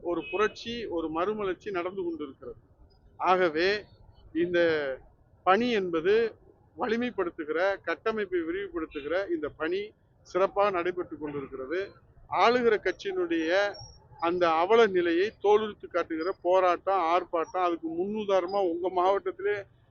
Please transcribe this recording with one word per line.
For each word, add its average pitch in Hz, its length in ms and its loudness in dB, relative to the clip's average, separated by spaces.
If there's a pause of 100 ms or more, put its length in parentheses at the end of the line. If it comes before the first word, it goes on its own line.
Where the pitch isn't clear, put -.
ஒரு 165 280 -4
புரட்சி, 214 560 -2
ஒரு 160 220 -4
மறுமலர்ச்சி 185 640 -4
நடந்து 185 320 -6
கொண்டிருக்கிறது. 143 540 -10 (600)
ஆகவே 185 680 2 (480)
இந்த 160 640 0 (440)
பணி 220 280 4
என்பது 196 640 2 (440)
வலிமைப்படுத்துகிற, 190 1040 -2
கட்டமைப்பை 185 580 -2
விரிவுபடுத்துகிற 170 920 -4
இந்த 151 180 -4
பணி 175 440 -6 (300)
சிறப்பாக 196 480 2
நடைபெற்று 175 480 -4
கொண்டிருக்கிறது. 143 760 -8 (380)
ஆளுகிற 226 480 4
கட்சியினுடைய 180 960 0 (460)
அந்த 170 300 2
அவல 202 360 4
நிலையை 180 460 2 (100)
தோலுரித்து 208 460 2
காட்டுகிற 165 540 -4
போராட்டம், 185 580 2
ஆர்ப்பாட்டம், 170 640 0
அதுக்கு 165 260 -2
முன்னுதாரணமா 196 720 -2
உங்க 175 300 0
மாவட்டத்திலே 190 720 0 (260)